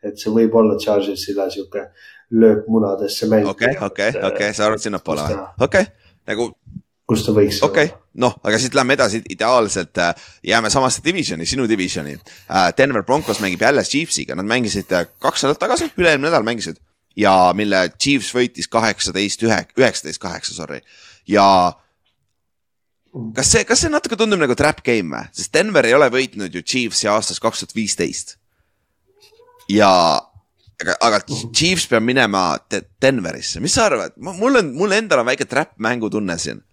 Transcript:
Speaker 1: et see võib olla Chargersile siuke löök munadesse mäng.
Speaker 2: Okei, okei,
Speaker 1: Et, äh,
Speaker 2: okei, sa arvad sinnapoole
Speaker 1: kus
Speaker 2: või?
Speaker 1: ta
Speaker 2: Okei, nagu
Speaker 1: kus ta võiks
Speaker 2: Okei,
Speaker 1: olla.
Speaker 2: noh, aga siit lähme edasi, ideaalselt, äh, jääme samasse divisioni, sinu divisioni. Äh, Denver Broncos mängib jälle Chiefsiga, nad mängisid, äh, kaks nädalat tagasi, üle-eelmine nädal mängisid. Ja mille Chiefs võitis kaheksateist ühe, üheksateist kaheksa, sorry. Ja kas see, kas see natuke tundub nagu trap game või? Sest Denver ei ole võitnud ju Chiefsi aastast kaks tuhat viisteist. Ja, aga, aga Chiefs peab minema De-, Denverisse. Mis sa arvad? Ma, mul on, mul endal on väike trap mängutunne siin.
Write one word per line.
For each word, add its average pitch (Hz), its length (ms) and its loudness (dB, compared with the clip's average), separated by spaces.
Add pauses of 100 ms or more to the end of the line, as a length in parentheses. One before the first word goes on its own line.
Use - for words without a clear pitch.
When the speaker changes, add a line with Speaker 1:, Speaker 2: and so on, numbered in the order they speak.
Speaker 1:
et 104 160 -10
see 110 140 -6
võib 113 240 4
olla 107 220 4
Chargersile 98 720 -2
siuke 98 380 -10 (400)
löök 110 380 4
munadesse 104 640 -2
mäng. 107 180 4
Speaker 2:
Okei, 117 300 0
okei, 101 320 -4
Speaker 1:
Et, 127 80 -4
äh, 98 120 -2
Speaker 2:
okei, 101 260 -2
sa 104 120 0
arvad 107 140 0
sinnapoole 85 400 -4
Speaker 1:
kus 76 140 -2
Speaker 2:
või? 95 160 -8
Speaker 1:
ta - 160 0
Speaker 2:
Okei, 196 240 0 (380)
nagu 113 180 -2 (640)
Speaker 1:
kus 107 180 0
ta 113 80 0
võiks 104 260 4
Speaker 2:
Okei, 151 300 2
Speaker 1:
olla. - 80 -20 (220)
Speaker 2:
noh, 123 140 2 (100)
aga 107 140 2
siit 131 160 -4
lähme 135 200 2
edasi, 113 240 0 (100)
ideaalselt, 107 720 0
äh, 85 300 -2 (160)
jääme 107 260 0
samasse 131 320 0
divisioni, 143 420 -4
sinu 127 220 -2
divisioni. 90 460 -4 (320)
Äh, 90 280 2
Denver 131 300 2
Broncos 120 400 -2
mängib 90 180 -4
jälle 120 220 2
Chiefsiga, 135 560 -4
nad 98 80 -6
mängisid, 107 480 -2
äh, 87 220 0
kaks - 260 -4
nädalat 143 160 0
tagasi, 339 380 -2
üle-eelmine 160 340 2
nädal 127 160 2
mängisid. 101 320 -6 (380)
Ja 101 180 4 (180)
mille 95 360 2 (100)
Chiefs 139 340 0
võitis 123 380 -2
kaheksateist 101 720 -2
ühe, 110 160 2 (140)
üheksateist 110 500 -2
kaheksa, 85 320 -10
sorry. 76 260 -12 (440)
Ja 98 480 4 (1600)
kas 131 180 0
see, 226 160 4
kas 247 160 2
see 330 80 0
natuke 294 240 -2
tundub 208 240 2
nagu 131 160 2
trap 143 320 0
game 104 240 0
või? 60 220 -10
Sest - 200 -10
Denver 165 380 2
ei 123 80 6
ole 147 160 6
võitnud 104 400 -4
ju 90 80 -6
Chiefsi 117 480 -2
aastast 104 320 -2
kaks 113 220 -2
tuhat - 100 -18
viisteist. - 640 -6 (1300)
Ja, 101 220 6 (880)
aga, 82 240 -2
aga 107 180 2 (300)
Chiefs 165 400 0
peab 113 160 2
minema 101 460 2 (180)
De-, 101 140 -4 (180)
Denverisse. 120 580 -2
Mis 143 140 -2
sa 226 120 2
arvad? 110 300 -2
Ma, 165 160 -12
mul 226 300 2
on, 151 120 -2
mul 190 200 0
endal 175 300 0
on 120 40 0
väike 135 180 -2
trap 143 300 -4
mängutunne 107 640 -4
siin. 57 240 -10 (100)